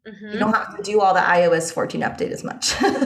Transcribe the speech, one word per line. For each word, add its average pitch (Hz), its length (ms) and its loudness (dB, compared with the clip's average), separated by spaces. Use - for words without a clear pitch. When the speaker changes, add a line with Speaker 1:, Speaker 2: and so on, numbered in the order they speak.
Speaker 1:
mm-hmm. 208 240 -16
Speaker 2:
You 214 80 -6
don't 226 140 2
have - 240 -4
to 202 60 -10
do 208 180 2
all 190 120 4
the 185 80 4
I 175 240 4
O 170 60 4
S 165 200 0
fourteen - 300 -4
update - 300 -4
as - 120 -10
much. - 340 -4
<laughs> - 60 0